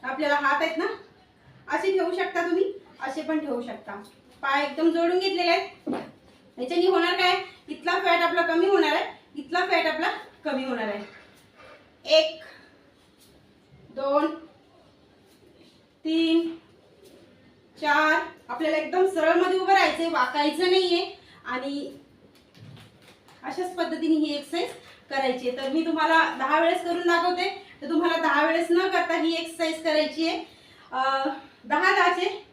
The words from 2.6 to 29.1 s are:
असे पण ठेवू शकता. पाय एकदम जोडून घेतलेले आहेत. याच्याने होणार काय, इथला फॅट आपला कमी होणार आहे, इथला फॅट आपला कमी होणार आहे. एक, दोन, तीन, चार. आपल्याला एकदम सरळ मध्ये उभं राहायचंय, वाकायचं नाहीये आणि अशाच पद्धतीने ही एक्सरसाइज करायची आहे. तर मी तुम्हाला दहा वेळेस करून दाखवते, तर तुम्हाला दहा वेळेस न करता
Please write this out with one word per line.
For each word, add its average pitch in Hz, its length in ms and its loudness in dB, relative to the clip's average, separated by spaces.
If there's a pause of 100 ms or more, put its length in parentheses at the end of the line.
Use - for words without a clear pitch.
असे 269 220 -6
पण 311 160 -2
ठेवू 240 240 -4
शकता. 233 300 -14 (500)
पाय 277 220 0
एकदम 311 260 2
जोडून 339 280 2
घेतलेले 349 320 0
आहेत. - 440 -2 (640)
याच्याने 349 280 0
होणार 359 280 2
काय, 370 280 2 (260)
इथला 311 220 -6
फॅट 349 300 2
आपला 339 220 2
कमी 339 240 2
होणार 359 300 4
आहे, 359 80 -2 (300)
इथला 359 320 -2
फॅट 339 200 0
आपला 320 240 -2 (340)
कमी 262 200 -4
होणार 240 240 -6
आहे. 202 160 -8 (1120)
एक, 320 260 2 (1500)
दोन, 294 440 0 (1700)
तीन, 330 520 2 (1200)
चार. 311 420 4 (260)
आपल्याला 320 280 -2
एकदम 359 300 2
सरळ 330 260 2
मध्ये 359 260 2
उभं 370 140 2
राहायचंय, 330 360 2
वाकायचं 302 640 0
नाहीये 359 480 0 (280)
आणि 277 460 -8 (1500)
अशाच 359 320 -8
पद्धतीने 320 400 0
ही 302 200 0
एक्सरसाइज 339 360 -4 (400)
करायची 262 380 -2
आहे. 254 100 -6
तर 269 100 -4
मी 320 180 0
तुम्हाला 320 520 2
दहा 277 220 2
वेळेस 349 240 2
करून 349 220 -2
दाखवते, 359 600 0 (160)
तर 269 60 -12
तुम्हाला 330 280 0
दहा 311 300 2
वेळेस 330 240 0
न 370 180 4
करता 339 280 0